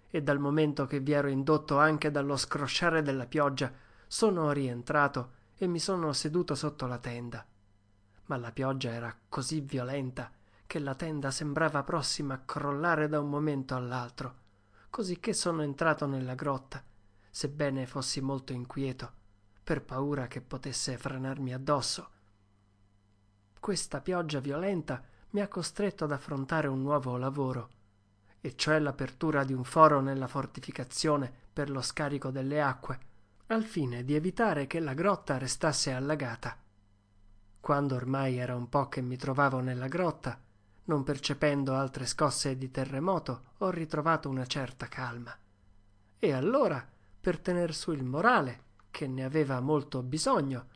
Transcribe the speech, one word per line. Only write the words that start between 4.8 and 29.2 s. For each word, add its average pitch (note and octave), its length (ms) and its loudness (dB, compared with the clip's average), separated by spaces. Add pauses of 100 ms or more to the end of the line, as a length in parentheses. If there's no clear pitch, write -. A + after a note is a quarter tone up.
e F#3+ 100 0
mi F3 120 2
sono E3 340 0
seduto D#3+ 420 0
sotto D3 320 -2
la B2 120 -4
tenda. A#2+ 480 -8 (800)
Ma D3 100 -4
la A#2+ 160 -8
pioggia C3 380 -2
era A#2 260 -6 (120)
così D3 320 -4
violenta C3 720 -4 (360)
che - 120 -6
la C#3 160 -4
tenda D3 360 -4
sembrava D3 540 0
prossima D3 500 -2
a C3 100 -8
crollare D3+ 640 0
da D3+ 120 0
un D3 100 -2
momento C#3+ 440 0
all'altro, B2 600 -6 (560)
cosicché F3+ 420 -4
sono E3 300 0
entrato D3+ 440 2
nella C3 280 -2
grotta, C3 480 -4 (480)
sebbene C#3+ 560 -2
fossi C3 340 -4
molto C3+ 320 -4
inquieto, B2+ 600 -6 (500)
per C#3+ 200 0
paura C3+ 440 -2
che B2+ 140 -10
potesse B2+ 560 -6
franarmi C3+ 560 -4
addosso. C3+ 580 -2 (1500)
Questa F3 400 -2
pioggia E3 400 0
violenta D3 640 -2 (260)
mi G3+ 120 0
ha G3+ 60 -2
costretto F#3+ 560 -4
ad D3 80 -2
affrontare C#3+ 540 -2
un C3+ 140 0
nuovo C3 380 0
lavoro, C3 500 -2 (720)
e - 160 -8
cioè D#3 220 4
l'apertura C#3 680 0